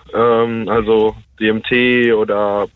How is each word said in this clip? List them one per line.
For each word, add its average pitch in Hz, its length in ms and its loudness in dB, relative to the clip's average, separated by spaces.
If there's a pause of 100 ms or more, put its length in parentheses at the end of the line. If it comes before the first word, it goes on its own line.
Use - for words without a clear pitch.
(140)
ähm, 113 560 0
also 110 460 0 (240)
D 110 100 0
M 110 140 -2
T 123 500 2
oder 104 640 -2